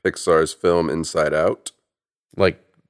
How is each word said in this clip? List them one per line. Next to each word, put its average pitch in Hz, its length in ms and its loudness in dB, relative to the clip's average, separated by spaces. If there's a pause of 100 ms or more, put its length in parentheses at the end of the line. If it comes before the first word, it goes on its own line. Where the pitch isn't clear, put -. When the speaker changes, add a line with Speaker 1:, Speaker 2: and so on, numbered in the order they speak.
Speaker 1:
Pixar's 82 500 0
film 85 360 0
Inside 78 440 -2
Out. 82 380 -2 (640)
Speaker 2:
Like, 95 260 0 (260)